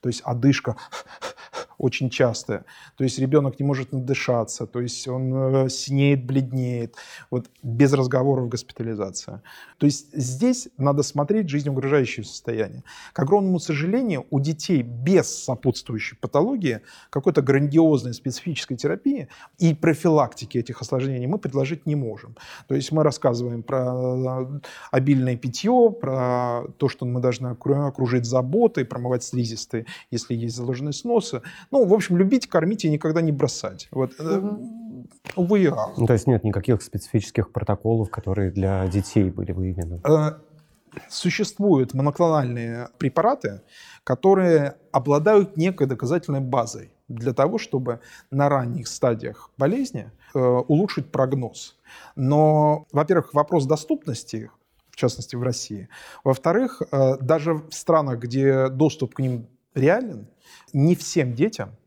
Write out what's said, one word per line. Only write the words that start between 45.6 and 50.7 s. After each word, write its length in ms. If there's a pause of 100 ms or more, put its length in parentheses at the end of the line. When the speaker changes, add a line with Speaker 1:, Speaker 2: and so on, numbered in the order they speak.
Speaker 1:
доказательной 540
базой 500 (180)
для 240
того, 260
чтобы 420 (300)
на 180
ранних 400
стадиях 720
болезни, 520 (240)
э, 60
улучшить 680